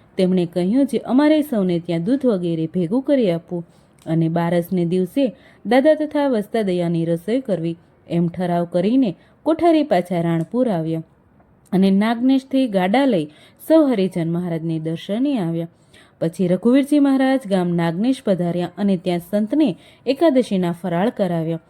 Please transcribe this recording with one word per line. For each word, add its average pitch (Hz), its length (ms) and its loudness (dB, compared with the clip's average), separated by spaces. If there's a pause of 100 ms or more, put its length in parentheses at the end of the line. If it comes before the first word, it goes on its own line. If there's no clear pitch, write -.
(180)
તેમણે 185 280 2
કહ્યું 185 400 0
છે, 226 120 -2
"અમારે 302 440 2
સૌને 190 380 -2
ત્યાં 165 240 -4
દૂધ 262 220 -2
વગેરે 170 480 -2
ભેગું 185 280 -2
કરી 262 300 2
આપવું." 170 360 -6 (380)
અને 160 240 0
બારસને 170 560 0
દિવસે 185 500 -2 (300)
દાદા 262 280 4
તથા 294 340 -2
વસ્તા 226 340 -2
દયાની 170 440 -2
રસોઈ 170 360 -2
કરવી, 170 360 -4 (320)
એમ 170 180 0
ઠરાવ 175 380 -2
કરીને 196 500 0 (280)
કોઠારી 320 400 2
પાછા 185 380 -2
રાણપુર 170 480 0
આવ્યા 160 340 -4 (680)
અને 190 200 4
નાગનેશથી 254 760 0
ગાડા 196 380 0
લઈ 185 200 0 (420)
સૌ 320 160 6
હરિજન 185 480 0
મહારાજને 165 480 -4
દર્શને 202 580 -4
આવ્યા. 165 300 -4 (540)
પછી 170 260 -2
રઘુવીરજી 262 520 2
મહારાજ 269 400 2 (100)
ગામ 180 260 0
નાગનેશ 170 500 -2
પધાર્યા 175 520 -2
અને 196 200 0
ત્યાં 175 220 -4
સંતને 214 580 0 (300)
એકાદશીના 247 640 2
ફરાળ 175 380 -2
કરાવ્યા 165 500 -2 (100)